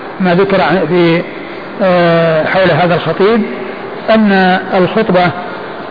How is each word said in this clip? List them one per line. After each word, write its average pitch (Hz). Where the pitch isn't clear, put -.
ما 180
ذكر 196
عن، 143
في، 170
آه، 165
حول 185
هذا 170
الخطيب، 190
أن 196
الخطبة، 180